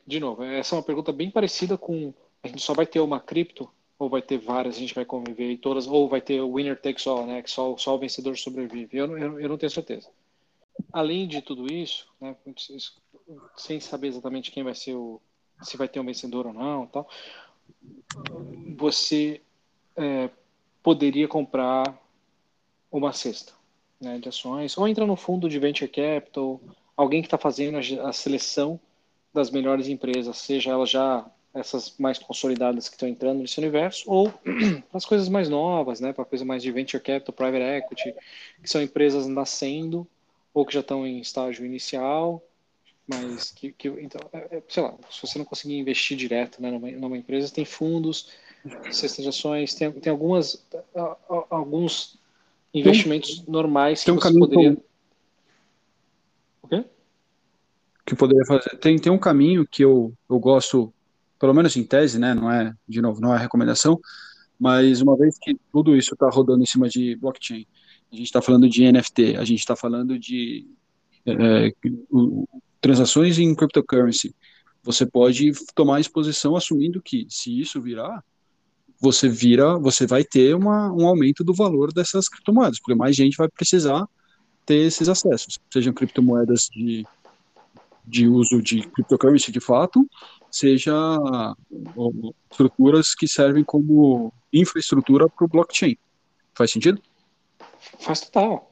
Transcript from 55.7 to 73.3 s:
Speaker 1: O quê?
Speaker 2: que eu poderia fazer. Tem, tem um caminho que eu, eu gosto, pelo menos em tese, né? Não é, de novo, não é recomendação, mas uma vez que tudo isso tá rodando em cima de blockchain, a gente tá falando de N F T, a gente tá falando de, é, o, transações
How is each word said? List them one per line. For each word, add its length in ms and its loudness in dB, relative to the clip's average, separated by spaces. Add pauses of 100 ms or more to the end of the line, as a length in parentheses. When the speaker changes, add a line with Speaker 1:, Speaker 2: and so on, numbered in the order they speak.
Speaker 1:
O 60 -20
quê? 180 -4 (1200)
Speaker 2:
que 80 -6
eu 40 -4
poderia 280 6
fazer. 320 0
Tem, 220 4
tem 120 2
um 80 4
caminho 480 4
que 160 0
eu, 300 4 (160)
eu 100 2
gosto, 540 2 (460)
pelo 140 4
menos 240 4
em 80 -2
tese, 340 2
né? 140 0
Não 180 -2
é, 220 -2 (120)
de 160 -6
novo, 200 -2
não 120 2
é 40 2
recomendação, 600 2 (640)
mas 420 4
uma 140 6
vez 240 4
que 180 -4 (140)
tudo 240 4
isso 180 2
tá 160 2
rodando 340 4
em 20 0
cima 240 2
de 260 -2
blockchain, 500 -10 (460)
a 60 -20
gente 120 -10
tá 120 2
falando 260 8
de 160 6
N 160 8
F 100 -2
T, 280 4
a 80 -2
gente 200 0
tá 80 0
falando 460 -4
de, 480 -10 (580)
é, 460 4 (400)
o, 340 2 (360)
transações 580 4